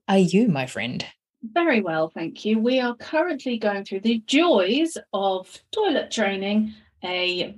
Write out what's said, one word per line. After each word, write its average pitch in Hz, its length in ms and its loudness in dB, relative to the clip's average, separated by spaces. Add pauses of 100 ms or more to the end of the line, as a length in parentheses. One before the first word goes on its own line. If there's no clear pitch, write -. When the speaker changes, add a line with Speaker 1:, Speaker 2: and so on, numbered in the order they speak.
Speaker 1:
are 196 100 4
you, 190 300 4
my 139 180 0
friend? 120 400 -6 (380)
Speaker 2:
Very 254 380 2
well, 160 280 0
thank - 340 -10
you. 220 160 2
We 254 200 2
are 240 160 -2
currently 302 640 -2
going 202 280 -2
through 190 160 -8
the 220 240 2
joys 277 720 2 (160)
of 190 480 -2 (100)
toilet 381 400 0
training 202 640 0 (300)
a 180 540 -4